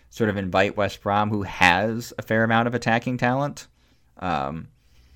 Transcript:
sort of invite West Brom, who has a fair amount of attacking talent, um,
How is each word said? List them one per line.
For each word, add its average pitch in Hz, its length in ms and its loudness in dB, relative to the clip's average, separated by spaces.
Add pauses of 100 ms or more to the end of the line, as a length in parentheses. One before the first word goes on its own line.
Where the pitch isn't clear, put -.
sort 110 200 -2
of 95 60 -2
invite 95 400 0
West 101 260 -2
Brom, 104 280 0
who 104 140 -2
has 101 760 2
a - 20 -10
fair 113 220 0
amount 113 240 2
of 123 80 -4
attacking 120 420 -2
talent, 135 500 -2 (520)
um, 78 480 -4 (480)